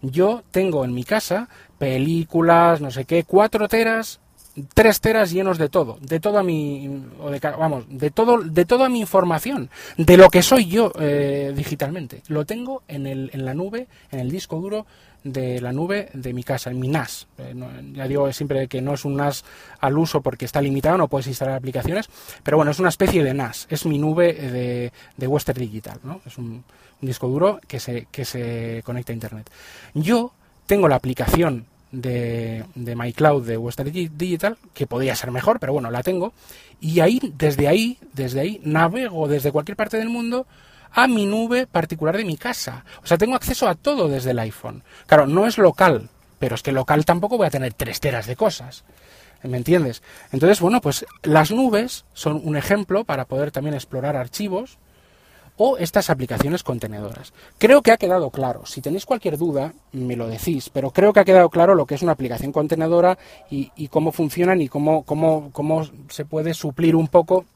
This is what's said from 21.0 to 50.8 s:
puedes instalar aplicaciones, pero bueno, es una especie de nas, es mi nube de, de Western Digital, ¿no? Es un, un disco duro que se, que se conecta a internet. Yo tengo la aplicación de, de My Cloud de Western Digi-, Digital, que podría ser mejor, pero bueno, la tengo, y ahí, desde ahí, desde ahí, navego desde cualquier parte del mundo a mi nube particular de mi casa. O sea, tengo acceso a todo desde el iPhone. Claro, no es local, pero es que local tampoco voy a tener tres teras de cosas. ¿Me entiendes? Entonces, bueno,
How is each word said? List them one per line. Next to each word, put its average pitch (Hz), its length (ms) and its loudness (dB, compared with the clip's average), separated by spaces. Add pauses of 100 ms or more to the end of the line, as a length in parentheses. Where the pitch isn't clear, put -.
puedes 131 180 -2
instalar 135 280 -4
aplicaciones, 131 540 -4 (340)
pero 143 140 2
bueno, 151 140 4
es 143 80 -4
una 180 100 2
especie 180 340 2
de 135 120 0
nas, 127 340 -6
es 151 160 -6
mi 151 140 0
nube 160 340 2
de, 123 600 -6 (240)
de 127 100 -6
Western 135 340 -2
Digital, 107 440 -10
¿no? 165 200 -14
Es - 140 -18
un, 117 260 -12 (380)
un 135 40 -6
disco 127 220 -6
duro 180 380 0
que 131 120 -10
se, 120 320 -10
que 135 140 -10
se 117 600 -8
conecta 120 280 -10
a - 20 -6
internet. 110 360 -14 (420)
Yo 226 400 0 (340)
tengo 196 220 4
la 135 80 4
aplicación 127 680 -2 (240)
de, 117 760 -6 (120)
de 120 180 -8
My 120 180 -6
Cloud 147 320 2
de 113 120 -4
Western 120 340 -6
Digi-, 165 240 -6
Digital, 180 420 -4 (160)
que - 140 -6
podría 131 300 -2
ser 127 160 -8
mejor, 185 260 0
pero - 140 -4
bueno, 127 180 -2
la 120 140 -6
tengo, 185 280 -2 (480)
y 165 200 0
ahí, 220 360 2
desde 143 300 0
ahí, 226 320 2 (140)
desde 135 280 -6
ahí, 196 220 -6
navego 165 640 0
desde 143 240 0
cualquier 151 260 -4
parte 214 200 -4
del 220 140 -2
mundo 240 360 -4 (440)
a 247 160 4
mi 220 200 2
nube 233 400 -2
particular 160 500 -2
de 220 80 -4
mi 160 140 -6
casa. 131 460 -8 (180)
O - 40 -18
sea, 170 120 4
tengo 226 160 2
acceso 247 340 0
a - 60 0
todo 262 340 0
desde 131 220 -2
el 120 80 0
iPhone. 113 440 -8 (240)
Claro, 151 200 8
no 180 200 2
es 233 120 -2
local, 170 500 4 (300)
pero 120 160 -4
es - 80 -8
que 139 100 -4
local 147 320 2
tampoco 185 320 0
voy 196 100 2
a 151 40 0
tener 131 240 -6
tres 117 260 -8
teras 120 260 -4
de 123 100 -8
cosas. 127 480 -4 (580)
¿Me 127 160 -6
entiendes? 143 440 0 (300)
Entonces, 156 300 4
bueno, 214 180 2